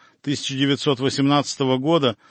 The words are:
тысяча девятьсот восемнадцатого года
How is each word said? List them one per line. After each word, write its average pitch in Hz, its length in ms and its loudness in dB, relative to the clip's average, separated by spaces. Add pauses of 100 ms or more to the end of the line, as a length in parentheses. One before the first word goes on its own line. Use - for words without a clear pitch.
(220)
тысяча 139 320 -4
девятьсот 139 460 0
восемнадцатого 135 760 0
года 135 400 2 (140)